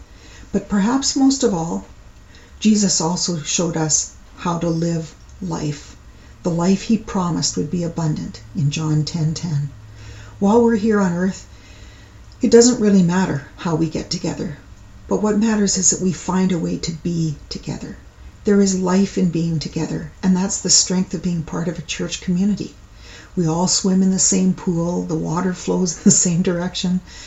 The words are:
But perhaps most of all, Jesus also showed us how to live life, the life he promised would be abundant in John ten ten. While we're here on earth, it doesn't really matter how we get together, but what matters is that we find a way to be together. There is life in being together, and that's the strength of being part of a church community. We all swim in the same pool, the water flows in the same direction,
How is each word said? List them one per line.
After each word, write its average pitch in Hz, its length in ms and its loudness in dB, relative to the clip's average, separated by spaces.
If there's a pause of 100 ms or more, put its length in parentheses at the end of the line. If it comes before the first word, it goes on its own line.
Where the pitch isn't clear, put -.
(520)
But 196 160 -2
perhaps 233 480 0
most 269 280 4
of 208 100 2
all, 175 320 -4 (760)
Jesus 208 400 2
also 170 420 -2
showed 165 360 -2
us 156 340 -2 (240)
how 170 240 -4
to 170 100 -2
live 165 460 -4 (260)
life, 165 540 -8 (480)
the 180 80 -2
life 175 320 2
he 226 140 2
promised 175 600 -2
would 160 140 -4
be 175 120 -2
abundant 165 580 -4 (140)
in 143 140 0
John 151 360 0
ten 160 280 -2
ten. 147 360 -4 (680)
While 208 240 4
we're 233 140 4
here 208 240 2
on 180 140 2
earth, 185 340 -2 (920)
it 214 100 2
doesn't 233 300 8
really 202 220 6
matter 175 440 0 (100)
how 165 180 -2
we 160 140 0
get - 220 -6
together, 156 460 -6 (500)
but 190 160 0
what 208 160 2
matters 214 380 2
is 185 120 2
that - 120 0
we 185 100 2
find 185 400 0
a 170 80 0
way 175 180 -4
to - 140 -6
be 165 460 -2 (120)
together. - 480 -10 (460)
There 202 160 4
is 190 200 4
life 190 400 2
in 185 100 4
being 165 300 0
together, 160 520 -6 (120)
and 185 120 4
that's 190 260 -2
the 180 100 -4
strength 185 420 2
of 165 80 -6
being 175 220 -2
part 170 240 -4
of 170 100 -6
a 165 60 -10
church - 380 -8
community. 190 520 0 (640)
We 175 100 2
all 170 220 2
swim 190 340 2
in 190 80 4
the 190 80 2
same 185 380 2
pool, 175 480 -2
the 175 120 -4
water 170 380 -2
flows 180 440 -2
in - 60 -18
the 202 80 8
same 175 300 2
direction, 180 600 -2 (260)